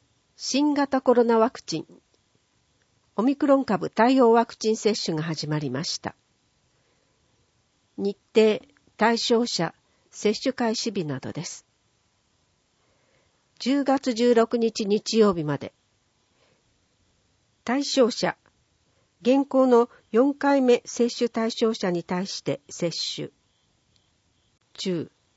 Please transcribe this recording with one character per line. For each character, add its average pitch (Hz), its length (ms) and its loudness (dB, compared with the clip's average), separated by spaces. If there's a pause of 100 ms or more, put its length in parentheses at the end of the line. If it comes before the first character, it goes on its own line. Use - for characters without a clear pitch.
(360)
新 294 380 -2
型 277 260 0
コ 247 140 4
ロ 240 100 6
ナ 226 140 2
ワ 220 120 4
ク - 120 -18
チ - 180 -8
ン。 - 60 -14 (1300)
オ 202 60 -2
ミ 269 140 0
ク 302 100 -2
ロ 269 120 6
ン 262 60 -2
株 170 260 -2
対 262 300 4
応 233 120 6
ワ 233 140 4
ク - 100 -18
チ 214 140 -2
ン 220 60 0
接 208 180 0
種 165 220 -4
が 156 60 -2
始 160 260 -8
ま 151 100 -2
り 151 100 -6
ま 127 160 -6
し - 140 -8
た。 - 160 -10 (1800)
日 202 200 -4 (160)
程、 220 280 4 (360)
対 226 220 2
象 233 280 0
者、 - 280 -4 (360)
接 - 300 -2
種 262 120 -2
開 226 240 -2
始 226 160 -6
日 190 120 -6
な 139 140 -6
ど 107 140 -12
で 165 120 -10
す。 - 220 -18 (1900)
十 269 260 -2
月 262 300 0
十 240 200 4
六 233 220 2
日 226 300 -2
日 208 320 -2
曜 208 160 6
日 165 100 -6
ま 143 140 -4
で。 - 160 -14 (1900)
対 269 180 -2
象 262 280 2
者。 - 260 -4 (840)
現 269 260 2
行 262 200 2
の 240 240 4 (220)
四 262 200 4
回 285 300 2
目 240 220 4
接 - 240 -2
種 240 200 -4
対 226 220 -4
象 226 240 -2
者 190 160 -4
に 175 140 -4
対 185 220 -6
し - 160 -12
て - 260 -6
接 170 220 -6
種。 - 400 -8 (1400)
中、 175 360 -6 (260)